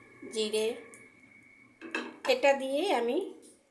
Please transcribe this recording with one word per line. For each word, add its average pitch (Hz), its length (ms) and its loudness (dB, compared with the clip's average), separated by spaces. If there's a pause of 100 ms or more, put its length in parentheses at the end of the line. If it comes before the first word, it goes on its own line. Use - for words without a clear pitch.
(340)
জিরে। 214 340 0 (1700)
এটা 277 180 6 (100)
দিয়েই 277 280 0 (120)
আমি 240 160 0 (540)